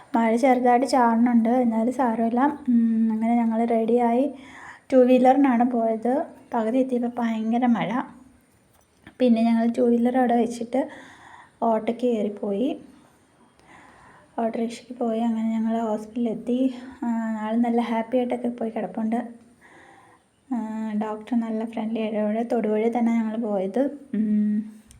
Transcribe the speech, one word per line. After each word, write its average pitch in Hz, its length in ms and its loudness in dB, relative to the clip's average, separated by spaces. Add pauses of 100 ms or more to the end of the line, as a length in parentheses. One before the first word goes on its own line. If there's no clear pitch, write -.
(160)
മഴ 226 200 2
ചെറുതായിട്ട് 247 500 4
ചാറുന്നുണ്ട്, 233 640 2
എന്നാലും 240 440 2
സാരമില്ല. 240 640 0 (100)
ഉം, 226 420 2
അങ്ങനെ 226 240 0
ഞങ്ങൾ 226 300 2
റെഡിയായി 233 680 2 (600)
ടൂ 254 100 8
വീലറിനാണ് 254 680 6
പോയത്. 233 540 -2 (280)
പകുതി 226 240 0
എത്തിയപ്പോൾ 247 420 0
ഭയങ്കര 226 460 0
മഴ. 214 360 0 (1160)
പിന്നെ 233 240 4
ഞങ്ങൾ 233 240 2 (100)
ടൂ 247 120 2
വീലർ 233 280 2
അവിടെ 240 180 4
വെച്ചിട്ട് 240 540 -2 (760)
ഓട്ടോയ്ക്ക് 233 440 0
കയറിപ്പോയി, 214 720 -2 (1600)
ഓട്ടോറിക്ഷയ്ക്ക് 233 600 -6
പോയി. 226 200 -2
അങ്ങനെ 220 300 0
ഞങ്ങൾ 226 320 -2
ഹോസ്പിറ്റലിലെത്തി. 233 920 -2 (300)
ആ, 240 40 -4 (320)
ആൾ 220 160 -4
നല്ല 233 260 2
ഹാപ്പി 226 360 -2
ആയിട്ടൊക്കെ 247 300 -2
പോയി 240 220 -4
കിടപ്പുണ്ട്. 220 640 -4 (1200)
ആ, 233 40 -2 (360)
ഡോക്ടർ 214 460 -4
നല്ല 226 260 -4
ഫ്രണ്ട്ലി 226 340 -6
ആയിട്ട് 220 180 -2
അവിടെ 214 260 0
തൊടുപുഴയിൽ 226 540 0
തന്നെ 233 160 0
ഞങ്ങൾ 220 240 -2
പോയത്. 208 600 -2 (160)
ഉം, 214 580 0 (280)